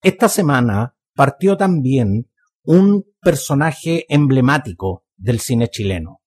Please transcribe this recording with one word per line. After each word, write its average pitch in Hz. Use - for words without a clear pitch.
Esta 190
semana 123
partió 180
también 131
un 196
personaje 160
emblemático 131
del 110
cine 117
chileno 90